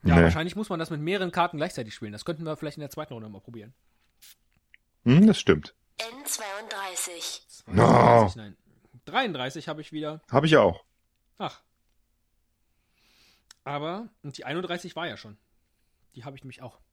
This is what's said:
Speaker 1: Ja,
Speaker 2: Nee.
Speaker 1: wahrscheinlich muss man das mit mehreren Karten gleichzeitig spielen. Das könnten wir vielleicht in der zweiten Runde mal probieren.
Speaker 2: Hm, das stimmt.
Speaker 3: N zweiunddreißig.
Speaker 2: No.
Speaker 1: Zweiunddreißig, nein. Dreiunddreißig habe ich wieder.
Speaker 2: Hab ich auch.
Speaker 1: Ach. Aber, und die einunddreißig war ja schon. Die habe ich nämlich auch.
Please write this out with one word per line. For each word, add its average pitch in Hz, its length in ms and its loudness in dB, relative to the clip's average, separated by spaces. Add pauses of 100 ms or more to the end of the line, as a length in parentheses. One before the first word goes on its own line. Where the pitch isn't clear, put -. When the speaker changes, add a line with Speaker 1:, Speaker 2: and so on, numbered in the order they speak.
Speaker 1:
Ja, 85 140 6
Speaker 2:
Nee. 85 60 10
Speaker 1:
wahrscheinlich 85 340 2
muss 214 140 -6
man 175 80 -4
das 160 120 -8
mit 151 100 -6
mehreren 180 320 -4
Karten 175 260 -2
gleichzeitig 139 360 -6
spielen. 104 180 -12
Das 107 120 -14
könnten 165 200 -8
wir 156 120 -8
vielleicht 151 200 -12
in 151 60 -14
der 143 80 -14
zweiten 151 240 -12
Runde 110 140 -14
mal 98 120 -18
probieren. 117 340 -20 (1300)
Speaker 2:
Hm, 160 220 8
das 208 140 6
stimmt. 76 340 -2 (240)
Speaker 3:
N 240 260 -12
zweiunddreißig. 196 1160 -10 (240)
Speaker 2:
No. 98 180 2
Speaker 1:
Zweiunddreißig, 117 520 6
nein. 107 200 -20 (500)
Dreiunddreißig 147 640 -6
habe 156 120 -10
ich - 120 -18
wieder. 156 380 -10
Speaker 2:
Hab 135 140 4
ich 156 120 6
auch. 101 280 4 (540)
Speaker 1:
Ach. 170 220 -10 (2000)
Aber, 160 440 -8 (140)
und 147 160 -14
die - 60 -16
einunddreißig 170 520 -8
war 170 100 -8
ja 110 100 -10
schon. 107 200 -20 (760)
Die 117 100 -20
habe 139 120 -16
ich 135 80 -20
nämlich 131 180 -20
auch. 120 160 -20 (140)